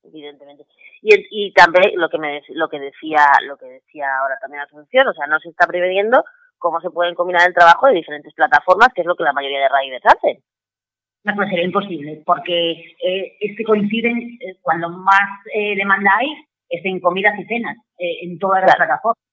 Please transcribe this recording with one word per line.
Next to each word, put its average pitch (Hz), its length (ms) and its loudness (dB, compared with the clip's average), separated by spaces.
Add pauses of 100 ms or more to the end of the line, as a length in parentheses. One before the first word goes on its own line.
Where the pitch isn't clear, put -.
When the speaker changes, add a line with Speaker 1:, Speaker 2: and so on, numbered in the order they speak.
Speaker 1:
Evidentemente. 147 600 -20 (380)
Y, 214 120 4
el, 190 160 0
y 202 220 -6
también 180 440 6
lo 165 120 -2
que 165 100 -6
me 147 220 -8
dec-, - 140 -20
lo 160 140 -4
que 151 100 -10
decía, 147 480 0 (200)
lo 139 100 -14
que - 100 -20
decía 139 400 -14 (140)
ahora 135 200 -4
también 143 220 -14
Asunción, 151 460 -2
o 185 60 -4
sea, 147 120 -8
no 156 140 -2
se 170 80 -18
está 170 180 0
previendo 185 580 0 (340)
cómo 165 220 -4
se 170 100 -8
pueden 175 240 -4
combinar 175 340 0
el 175 60 -2
trabajo 175 340 6
de 254 60 6
diferentes 147 400 -8
plataformas, 180 600 4
que 180 60 -6
es 160 60 -4
lo 175 100 -2
que 170 80 -4
la 147 80 2
mayoría 139 280 -4
de 139 80 2
riders 135 380 0
hacen. 277 360 2 (840)
Speaker 2:
No, 202 100 -4
pues 202 140 -2
sería 175 160 -2
imposible, 175 600 -6
porque, 175 460 -2 (340)
eh, 185 360 -6
es 208 160 -8
que 220 80 -8
coinciden, 220 520 0 (240)
eh, 190 220 -14
cuando 170 260 -4
más, 196 540 0 (100)
eh, 208 240 -2
demanda 196 420 0
hay, 269 100 -2 (400)
es 160 160 -10
en 185 160 -6
comidas 196 380 0
y - 80 -12
cenas, 220 300 -8 (220)
eh, 175 240 -8
en 175 160 -12
todas 190 240 -2
las 175 140 6
Speaker 1:
Claro. 165 100 0
Speaker 2:
plataformas. - 460 -4